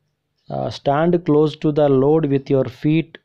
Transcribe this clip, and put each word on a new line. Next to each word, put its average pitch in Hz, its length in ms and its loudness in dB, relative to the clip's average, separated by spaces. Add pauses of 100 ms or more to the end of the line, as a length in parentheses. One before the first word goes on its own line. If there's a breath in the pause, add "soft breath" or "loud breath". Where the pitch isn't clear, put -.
(500)
uh, 131 180 -6
stand 170 560 0
close 147 320 2
to 156 160 -2
the 147 160 2
load 143 380 2
with 139 240 -2
your 131 160 0
feet 151 580 -4